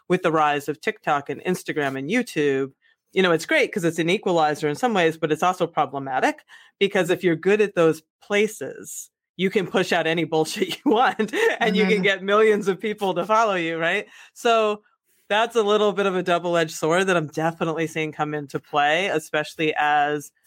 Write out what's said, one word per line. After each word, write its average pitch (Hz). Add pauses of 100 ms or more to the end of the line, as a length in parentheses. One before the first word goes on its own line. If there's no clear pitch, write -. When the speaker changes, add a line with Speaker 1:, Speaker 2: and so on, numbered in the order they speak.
Speaker 1:
with 180
the 170
rise 147
of 147
TikTok -
and 135
Instagram 151
and 139
YouTube, 143 (400)
you 190
know, 180
it's 165
great 302
'cause 180
it's 165
an 165
equalizer 165
in 147
some 233
ways, 165
but 160
it's 151
also 180
problematic 139 (400)
because 190
if 170
you're 170
good 190
at 208
those 160 (180)
places, - (280)
you 180
can 190
push 185
out 165
any 165
bullshit 160
<laughs> -
you 285
want 214 (280)
and 226
you 214
can 190
Speaker 2:
Mm-hmm. 208
Speaker 1:
get 196
millions 208
of 190
people 208
to 170
follow 220
you, 165
right? 175 (260)
So 220 (460)
that's 226
a 226
little 208
bit 196
of 190
a 185
double-edged 170
sword 175
that 185
I'm 156
definitely 165
seeing 156
come 151
into 147
play, 151
especially 156
as, 147 (140)